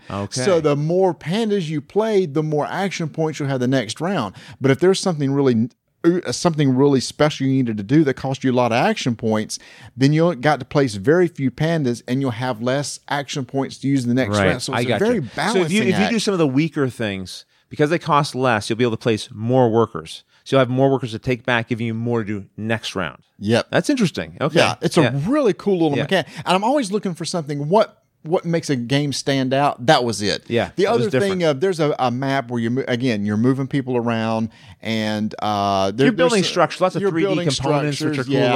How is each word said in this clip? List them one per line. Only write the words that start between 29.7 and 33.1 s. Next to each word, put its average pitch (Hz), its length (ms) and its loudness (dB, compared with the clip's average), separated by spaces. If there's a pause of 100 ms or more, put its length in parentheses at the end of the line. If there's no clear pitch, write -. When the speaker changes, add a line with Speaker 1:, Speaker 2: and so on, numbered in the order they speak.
Speaker 2:
That 135 180 6
was 107 160 -2
it. 95 280 -2
Speaker 1:
Yeah, 110 280 0
Speaker 2:
The 180 80 0
Speaker 1:
that 202 120 2
was 233 100 0
Speaker 2:
other 196 140 0
thing, 196 180 0
Speaker 1:
different. 175 40 -2 (160)
Speaker 2:
uh, - 20 -12
there's 180 200 0
a, 147 180 0
a 127 120 0
map 135 400 -2
where 123 100 -2
you're 113 100 0
mo-, 127 180 -2
again, 117 360 0